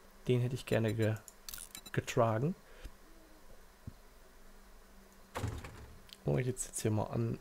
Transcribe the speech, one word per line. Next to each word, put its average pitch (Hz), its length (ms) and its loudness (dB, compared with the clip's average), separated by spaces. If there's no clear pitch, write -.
den 123 120 6
hätte 123 140 0
ich - 120 -4
gerne 113 280 4
ge-, 110 220 4
getragen. 117 600 4
Oh, 143 140 2
ich 123 80 2
jetzt, - 200 -2
jetzt - 160 -8
hier 110 100 4
mal 107 140 2
an. 117 340 0